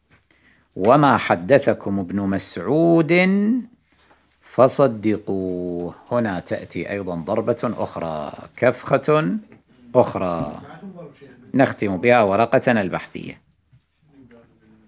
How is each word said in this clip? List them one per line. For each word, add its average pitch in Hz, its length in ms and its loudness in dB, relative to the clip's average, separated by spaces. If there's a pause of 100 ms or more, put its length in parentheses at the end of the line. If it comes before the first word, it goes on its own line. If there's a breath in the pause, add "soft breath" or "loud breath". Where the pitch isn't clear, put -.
(760 soft breath)
وما 123 420 4
حدثكم 101 840 0
ابن 92 220 -4
مسعود 147 920 2 (1300)
فصدقوه". 95 1500 0 (160)
هنا 110 280 -2
تأتي - 500 -8
أيضًا 92 260 -6
ضربة 110 640 -4
أخرى، 80 560 -8 (240)
كفخة 151 800 0 (580)
أخرى 87 680 0 (920)
نختم 110 440 0
بها 120 240 4
ورقتنا 110 600 2
البحثية. - 640 -8 (1400)